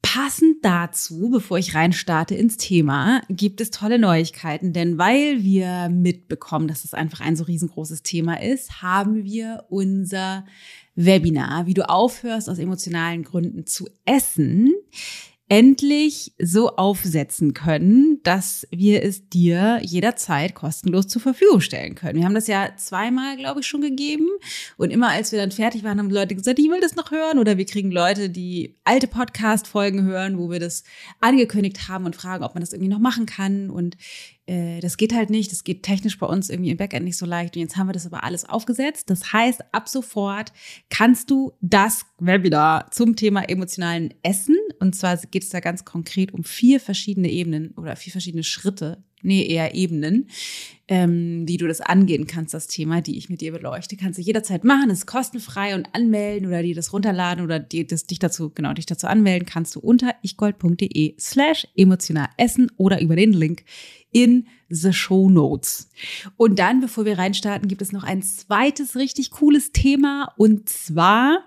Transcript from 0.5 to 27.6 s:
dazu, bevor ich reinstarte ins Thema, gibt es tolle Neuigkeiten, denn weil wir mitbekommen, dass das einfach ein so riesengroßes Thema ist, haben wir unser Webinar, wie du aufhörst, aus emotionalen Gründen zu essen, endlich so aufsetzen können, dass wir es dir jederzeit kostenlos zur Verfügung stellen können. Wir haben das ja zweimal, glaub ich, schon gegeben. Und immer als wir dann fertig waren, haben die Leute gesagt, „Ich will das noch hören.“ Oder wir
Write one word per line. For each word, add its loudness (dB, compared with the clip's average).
dazu, -2
bevor 0
ich -4
reinstarte 0
ins 2
Thema, 2
gibt -2
es -4
tolle 0
Neuigkeiten, 0
denn 0
weil 2
wir 0
mitbekommen, -2
dass -6
das -14
einfach -6
ein 0
so -4
riesengroßes -6
Thema -2
ist, -6
haben -2
wir -8
unser -4
Webinar, 2
wie 0
du 0
aufhörst, 0
aus -6
emotionalen -6
Gründen -4
zu -8
essen, 2
endlich 4
so 2
aufsetzen 0
können, 4
dass -2
wir 4
es -6
dir 2
jederzeit -2
kostenlos -2
zur -4
Verfügung 4
stellen -6
können. -4
Wir 2
haben 2
das 0
ja 0
zweimal, -4
glaub -8
ich, -6
schon -4
gegeben. -2
Und 0
immer 2
als -4
wir -2
dann -2
fertig -2
waren, -2
haben -2
die -2
Leute -2
gesagt, 0
„Ich 4
will 0
das 0
noch -8
hören.“ 0
Oder 4
wir -2